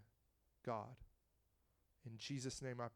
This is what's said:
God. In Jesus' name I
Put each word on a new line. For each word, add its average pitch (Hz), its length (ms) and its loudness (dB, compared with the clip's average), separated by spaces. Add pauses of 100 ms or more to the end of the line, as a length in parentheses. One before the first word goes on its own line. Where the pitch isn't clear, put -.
(640)
God. 117 320 2 (1080)
In 113 140 -6
Jesus' 131 420 0
name 123 200 0
I 120 140 2